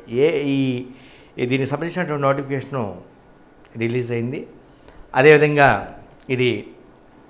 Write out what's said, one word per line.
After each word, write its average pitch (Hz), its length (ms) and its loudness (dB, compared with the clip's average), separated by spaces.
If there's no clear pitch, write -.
ఏ, 143 360 0
ఈ, 135 420 -2
ఈ 127 80 -2
దీనికి 131 200 -2
సంబంధించినటువంటి 151 560 -6
నోటిఫికేషను 135 800 -4
రిలీజ్ 117 340 -4
అయింది. 123 360 -6
అదేవిధంగా 143 840 4
ఇది, 120 440 -2